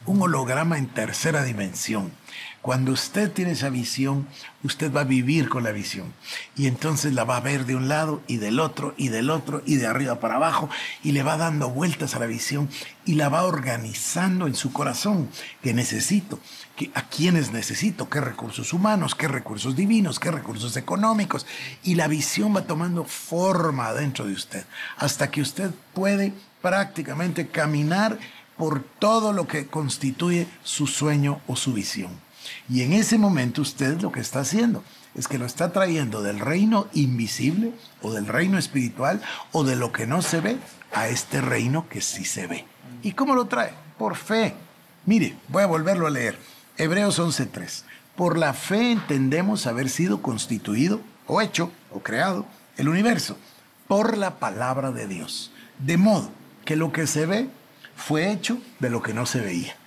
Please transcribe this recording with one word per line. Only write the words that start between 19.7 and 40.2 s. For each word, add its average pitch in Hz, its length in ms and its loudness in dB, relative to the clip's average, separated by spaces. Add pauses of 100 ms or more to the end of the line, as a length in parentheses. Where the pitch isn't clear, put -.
divinos? 196 440 4
¿Qué 139 100 0
recursos 117 460 -4
económicos? 202 680 0 (380)
Y 180 120 2
la 160 120 4
visión 175 460 2
va 190 140 0
tomando 170 380 -2
forma 165 880 0
dentro 127 320 -2
de 98 80 -2
usted - 320 -8 (320)
hasta 143 340 -2
que 147 100 -2
usted 180 300 -2 (220)
puede 196 400 2 (280)
prácticamente 175 840 -2
caminar 160 720 2 (380)
por 151 260 0
todo 214 480 2
lo 175 160 0
que - 200 -4
constituye 165 800 0 (160)
su - 220 -2
sueño 143 640 2
o 123 80 -4
su 131 180 -2
visión. 98 540 -6 (420)
Y 123 120 2
en 135 120 2
ese 220 240 4
momento 151 440 4
usted 139 400 0
lo 202 100 -2
que 123 100 -6
está 131 180 -4
haciendo 214 420 2 (340)
es 127 120 -6
que 143 100 -2
lo 123 80 -2
está 170 280 -2
trayendo 156 480 2
del 101 180 -2
reino 196 540 4
invisible 147 800 2 (280)
o 110 120 -4
del 104 120 -2
reino 175 320 2
espiritual 135 640 0 (300)
o 156 140 2
de 131 100 2
lo 120 160 0
que 113 160 -4
no 165 140 2